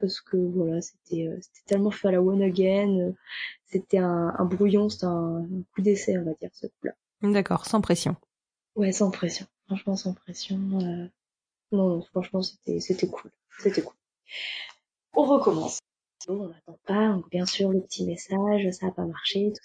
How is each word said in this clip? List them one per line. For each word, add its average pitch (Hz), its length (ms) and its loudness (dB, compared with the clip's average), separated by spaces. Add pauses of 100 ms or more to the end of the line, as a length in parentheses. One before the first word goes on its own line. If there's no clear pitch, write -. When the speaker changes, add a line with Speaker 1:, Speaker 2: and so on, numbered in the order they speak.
Speaker 1:
Parce 190 200 -2
que, - 160 -4
voilà, 175 440 0
c'était, - 460 -6
euh, 160 160 -8
c'était - 240 -20
tellement 202 240 2
fait 202 180 -2
à 190 40 4
la 180 100 6
one 190 200 4
again, 190 460 4 (120)
euh, 180 120 0 (540)
c'était 190 320 0
un, 175 400 2
un 185 60 2
brouillon, 202 440 4
c'était 196 180 -4
un, 170 360 -2
un 180 200 -6 (120)
coup 196 80 -2
d'essai, 202 340 2
on 175 80 -2
va 160 160 -2
dire, 175 120 -12
ce - 160 -10
coup-là. - 240 -8 (300)
Speaker 2:
D'accord, 202 440 2
sans 214 140 2
pression. 175 340 2 (600)
Speaker 1:
Ouais, 196 160 2
sans 196 180 2
pression. 185 340 -4 (220)
Franchement, 196 300 -4
sans 185 180 -6
pression, 185 420 -8 (240)
euh, 175 260 -4 (640)
non, 190 240 4
non, 170 60 -4
franchement, 185 400 -4
c'était, - 360 -6
c'était 180 300 0
cool. - 240 -12 (260)
C'était - 240 0
cool. - 100 -12 (1200)
On 294 100 4
recommence. 170 560 2 (480)
Bon, 202 160 -4
on 175 40 -10
n'attend 165 380 -20
pas, 214 260 2
donc 185 180 -4
bien 180 140 -2
sûr, 196 260 0
le 190 100 2
petit 180 260 -6
message, 190 640 0
ça 185 160 -6
a 180 60 0
pas 180 120 -6
marché, 196 480 -2
tout - 120 -16